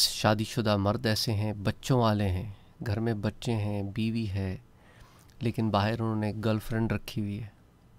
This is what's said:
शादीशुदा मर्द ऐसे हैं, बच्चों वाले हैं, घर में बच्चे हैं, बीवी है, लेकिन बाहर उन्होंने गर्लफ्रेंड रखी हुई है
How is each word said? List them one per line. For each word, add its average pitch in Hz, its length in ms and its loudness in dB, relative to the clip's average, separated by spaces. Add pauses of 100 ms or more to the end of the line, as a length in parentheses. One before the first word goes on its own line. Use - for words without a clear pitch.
शादीशुदा 107 720 2
मर्द 104 280 2
ऐसे 110 260 0
हैं, 104 300 -2
बच्चों 117 360 0
वाले 107 260 4
हैं, 98 300 -2 (280)
घर 107 160 -2
में 113 220 0
बच्चे 113 320 -2
हैं, 104 400 -2
बीवी 113 340 -2
है, 95 340 -4 (840)
लेकिन 113 280 0
बाहर 104 280 2
उन्होंने 110 360 0
गर्लफ्रेंड 110 580 0
रखी - 280 -4
हुई 101 160 -4
है 110 140 -10 (460)